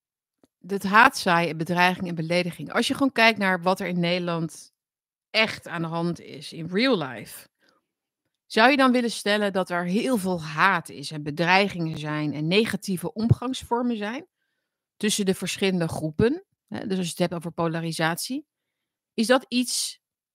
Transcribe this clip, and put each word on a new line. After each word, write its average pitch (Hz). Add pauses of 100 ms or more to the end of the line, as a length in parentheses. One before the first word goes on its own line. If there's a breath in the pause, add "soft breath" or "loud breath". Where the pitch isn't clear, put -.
(640)
dat 196
haatzaaien, 185
bedreiging 180
en 175
belediging. 165
Als 240
je 269
gewoon 269
kijkt 226
naar 185
wat 185
er 196
in 175
Nederland 170 (580)
echt -
aan 170
de 165
hand 170
is, -
in 160
real 214
life. 127 (1000)
Zou 226
je 294
dan 254
willen 240
stellen 202
dat 185
er 175
heel 240
veel 180
haat 160
is 135
en 156
bedreigingen 170
zijn 151
en 151
negatieve 190
omgangsvormen 240
zijn 226 (720)
tussen 208
de 190
verschillende 180
groepen? 240 (240)
Hè, -
dus 190
als 185
je 160
het -
hebt 180
over 170
polarisatie. 165 (680)
Is 220
dat 254
iets - (340)